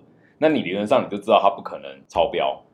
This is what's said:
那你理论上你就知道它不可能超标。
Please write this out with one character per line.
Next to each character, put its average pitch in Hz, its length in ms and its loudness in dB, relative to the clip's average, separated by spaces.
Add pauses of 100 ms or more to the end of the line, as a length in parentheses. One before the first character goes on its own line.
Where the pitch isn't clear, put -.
(380)
那 156 120 2
你 135 120 0
理 87 120 -6
论 101 120 -2
上 117 180 2
你 90 60 -10
就 101 80 -6
知 110 140 -2
道 98 100 8
它 98 80 4
不 - 140 -8
可 78 160 -12
能 67 280 -16
超 82 220 0
标。 71 340 -4 (100)